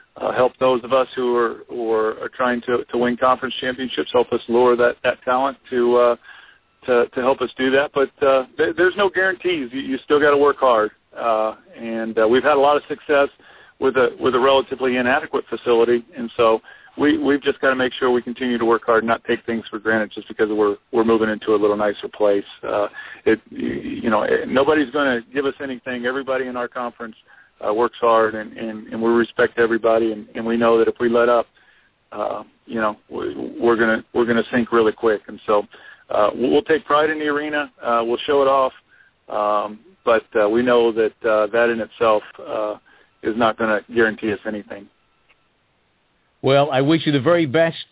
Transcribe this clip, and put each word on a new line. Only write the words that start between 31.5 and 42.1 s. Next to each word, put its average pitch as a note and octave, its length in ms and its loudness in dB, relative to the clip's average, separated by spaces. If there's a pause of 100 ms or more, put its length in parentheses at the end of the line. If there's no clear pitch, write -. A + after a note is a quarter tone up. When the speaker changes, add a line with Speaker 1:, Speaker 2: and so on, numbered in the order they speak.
Speaker 1:
uh, G#2 320 -8 (220)
you A#2 140 -6
know, G#2+ 160 -2 (140)
we, - 240 -8 (260)
we're A#2 160 4
gonna, A2+ 360 0
we're A#2+ 140 0
gonna A#2 260 0
sink A#2+ 180 -2
really A2+ 220 2
quick. G#2+ 340 0
And G#2+ 200 -16
so, G#2 200 0 (440)
uh, G#2 220 2
we'll, C3 180 -2
we'll C#3+ 120 4
take D#3 220 0
pride D3+ 260 2
in D#3 80 -6
the D3+ 80 -4
arena. D3 460 -4 (100)
Uh, A#2 240 0
we'll A#2+ 120 -2
show C#3+ 240 2
it C3+ 60 2
off. C3+ 240 2 (560)
Um, G#2 520 -2 (240)
but, A2+ 200 2 (160)
uh, G#2 80 4
we A#2 140 0
know A#2+ 300 2
that, G#2+ 340 -2
uh, G#2+ 220 2
that A#2 220 0
in A#2 100 -4
itself, G#2+ 420 0 (160)